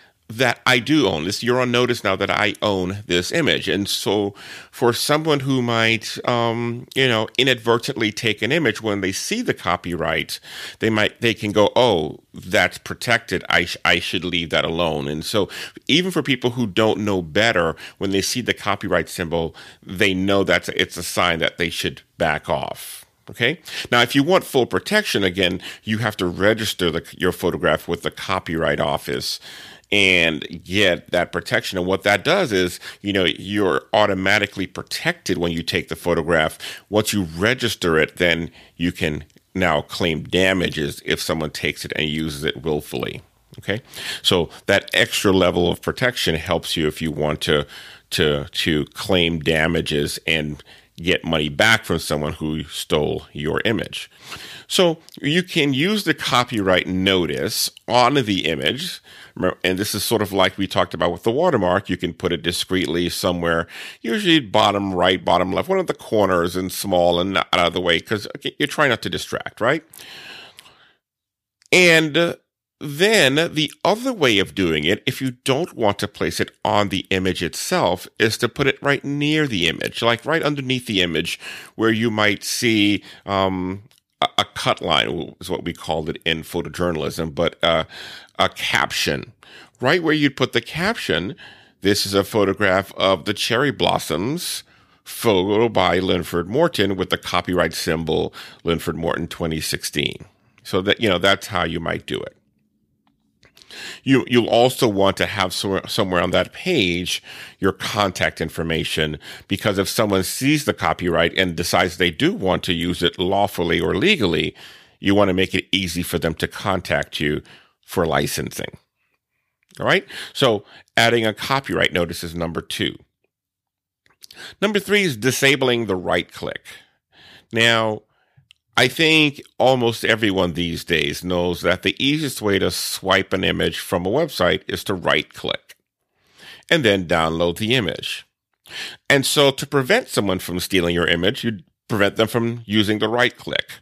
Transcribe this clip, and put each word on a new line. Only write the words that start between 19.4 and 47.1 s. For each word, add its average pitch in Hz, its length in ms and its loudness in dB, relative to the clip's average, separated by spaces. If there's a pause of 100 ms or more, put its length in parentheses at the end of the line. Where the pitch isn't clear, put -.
they 98 300 0
know 98 320 2
that's, 90 240 2
it's - 260 -2
a 85 80 -8
sign 87 360 0
that 73 180 -2
they 85 120 -2
should 78 340 -6 (140)
back 76 300 -2
off. - 560 -6 (260)
Okay. 123 300 -2 (320)
Now, 123 100 6
if 120 140 0
you 139 80 4
want 170 220 4
full 131 200 2
protection, 120 580 0
again, 90 380 0 (220)
you 107 160 -2
have 107 180 -2
to 92 80 -4
register 98 640 0
the, 82 160 -4 (120)
your 90 140 0
photograph 80 560 0
with 85 140 -4
the - 100 -4
Copyright 80 680 -2
Office 73 600 -4 (500)
and 87 720 2
get 92 480 0
that 87 200 0
protection. 98 460 -4
And 90 100 -2
what 92 160 0
that 101 200 2
does 165 280 0
is, 90 280 0 (220)
you 101 120 -4
know, 95 120 2
you're 98 580 0 (100)
automatically 101 720 2
protected - 720 -6
when 85 140 0
you 82 120 -4
take 87 240 -4
the 80 80 -6
photograph. 82 640 0 (320)
Once 107 240 0
you 101 100 0 (140)
register 107 600 0
it, 76 200 0
then 82 340 0 (240)
you 85 160 -2
can 78 320 -4 (300)
now 85 280 2
claim 78 420 -4
damages 80 840 0
if - 160 -2
someone 78 300 -4
takes - 340 -6
it - 100 -10
and 78 140 -2
uses 76 340 -4
it 65 200 -4
willfully. - 580 -4 (380)
Okay. 104 220 -4 (400)
So 87 280 2 (160)
that 98 280 2
extra 104 380 2
level 87 400 4
of 82 100 -6
protection 85 540 -2
helps 82 400 -2
you 78 120 0
if 73 140 -4
you 80 100 -4